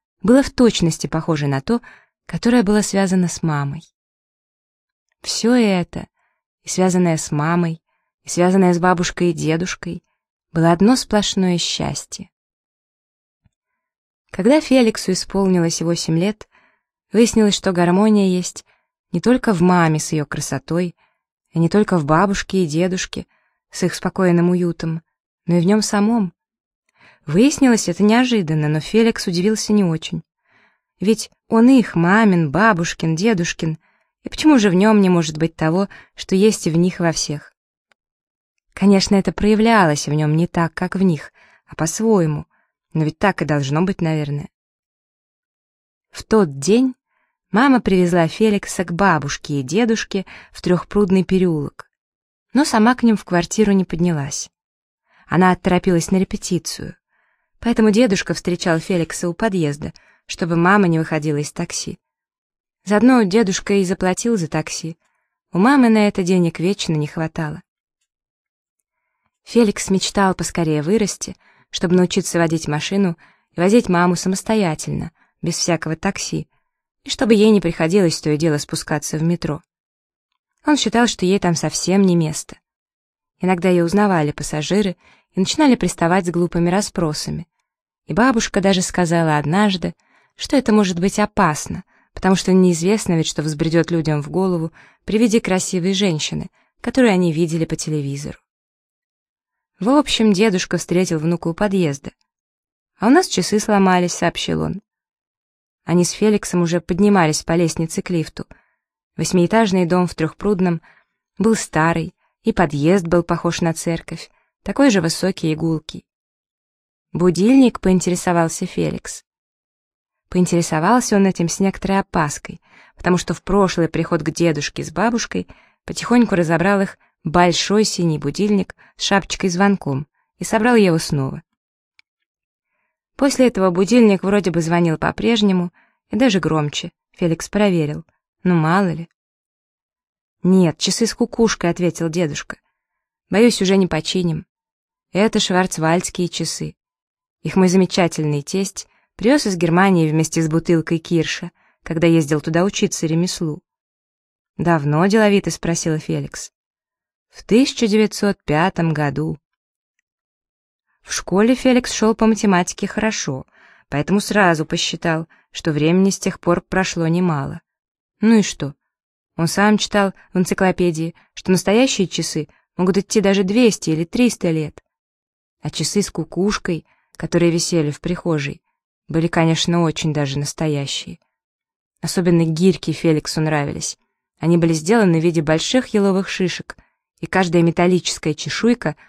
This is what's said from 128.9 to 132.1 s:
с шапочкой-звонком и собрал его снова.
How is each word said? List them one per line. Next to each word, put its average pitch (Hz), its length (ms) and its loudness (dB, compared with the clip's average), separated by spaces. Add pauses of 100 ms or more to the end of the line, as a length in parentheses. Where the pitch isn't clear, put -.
с - 80 -12
шапочкой-звонком 190 1040 -2 (320)
и 180 60 -10
собрал 233 320 2
его 185 220 4
снова. 143 440 -4 (1700)